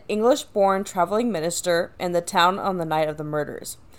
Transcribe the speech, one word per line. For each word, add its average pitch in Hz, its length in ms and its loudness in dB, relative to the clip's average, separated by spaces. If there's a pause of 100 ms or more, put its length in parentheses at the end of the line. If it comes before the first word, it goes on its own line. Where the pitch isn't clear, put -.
English-born 208 760 2
traveling 208 480 0
minister 170 680 -2
in 180 120 -2
the 170 100 0
town 180 380 2
on 190 180 -2
the 170 80 -2
night 156 240 0
of 151 80 -8
the 156 60 -8
murders. 151 540 -6 (220)